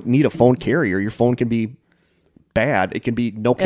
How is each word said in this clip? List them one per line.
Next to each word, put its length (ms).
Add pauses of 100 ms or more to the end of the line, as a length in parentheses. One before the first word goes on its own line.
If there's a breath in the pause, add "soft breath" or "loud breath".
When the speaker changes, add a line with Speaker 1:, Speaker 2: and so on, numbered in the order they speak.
Speaker 1:
need 220
a 60
phone 260
carrier. 420
Your 120
phone 260
can 120
be 280 (760)
bad. 420
It 80
can 100
be 180
no 200
Speaker 2:
It'll 20 (120)